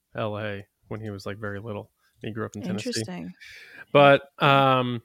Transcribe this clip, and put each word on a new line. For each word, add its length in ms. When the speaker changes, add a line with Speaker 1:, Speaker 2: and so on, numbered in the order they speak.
Speaker 1:
L 240
A 280
when 120
he 100
was, 160
like, 120
very 200
little. 320
He 100
grew 140
up 100
in 80
Tennessee. 280
Speaker 2:
Interesting. 420
Speaker 1:
But, 380
Speaker 2:
Yeah. 380
Speaker 1:
um, 260